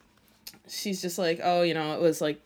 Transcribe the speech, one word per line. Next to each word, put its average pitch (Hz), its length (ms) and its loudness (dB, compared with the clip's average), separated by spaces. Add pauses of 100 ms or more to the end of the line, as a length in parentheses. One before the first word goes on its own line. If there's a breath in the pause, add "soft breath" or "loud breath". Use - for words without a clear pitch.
(680)
she's 190 340 -6
just 175 180 -6
like, 170 240 0
"Oh, 175 180 4
you 170 140 2
know, 156 180 -2
it - 80 -2
was, 160 180 4
like, 151 260 -2